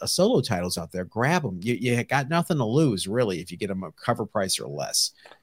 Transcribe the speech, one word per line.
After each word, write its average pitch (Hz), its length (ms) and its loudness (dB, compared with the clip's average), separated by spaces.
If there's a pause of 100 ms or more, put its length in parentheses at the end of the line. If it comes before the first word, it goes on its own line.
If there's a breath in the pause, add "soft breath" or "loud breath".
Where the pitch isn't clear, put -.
uh, - 40 -8
solo 202 340 4
titles 90 380 0
out 85 160 -8
there, 92 100 -2
grab 135 420 0
'em. 92 160 -4
You, 113 120 0
you 120 320 0
got 131 240 0
nothing 170 280 2
to 127 80 2
lose, 110 440 2
really, 101 320 0
if 90 100 -12
you 87 60 -10
get 101 120 -4
'em 95 140 -4
a 80 80 -10
cover 120 340 -2
price 95 320 -2
or 57 120 -8
less. 71 420 -2 (320 loud breath)